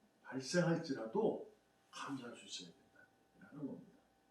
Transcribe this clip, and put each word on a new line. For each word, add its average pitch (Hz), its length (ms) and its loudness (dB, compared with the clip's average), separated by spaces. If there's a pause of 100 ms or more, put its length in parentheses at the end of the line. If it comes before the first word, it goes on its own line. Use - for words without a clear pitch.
(220)
발생할지라도 - 1300 2 (380)
감사할 120 460 -6
수 107 100 -16
있어야 90 280 -10
된다라는 - 920 -14
겁니다. - 360 -10 (280)